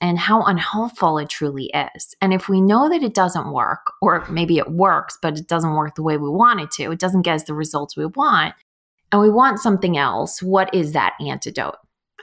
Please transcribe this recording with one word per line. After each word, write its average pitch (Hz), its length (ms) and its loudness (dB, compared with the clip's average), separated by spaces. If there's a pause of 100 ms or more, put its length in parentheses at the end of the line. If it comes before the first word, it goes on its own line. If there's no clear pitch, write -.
and 175 160 2
how 214 240 2
unhelpful 185 760 0
it 151 100 -6
truly 139 400 -6 (260)
is. - 240 -12
And 190 140 2
if 190 160 -2
we 190 120 4
know 226 280 4
that 330 140 0
it 226 100 -2
doesn't 175 400 -2
work, - 380 -2 (100)
or 165 260 2
maybe 165 300 2
it 143 140 0
works, 170 500 0
but 151 160 -4
it 160 100 -10
doesn't 165 280 0
work 151 180 -2
the - 80 -10
way 156 160 0
we 147 120 -4
want 185 320 2
it 147 100 -12
to, 139 200 -6
it 170 80 -6
doesn't 185 220 2
get 170 140 0
us 156 80 -4
the 151 100 -10
results 151 420 -6
we 151 120 -4
want, 185 480 0 (560)
and 208 100 4
we 214 80 8
want 226 300 4
something 185 400 2
else, 120 420 -2
what 190 320 2
is 156 200 0
that 123 280 0
antidote? - 560 -8 (440)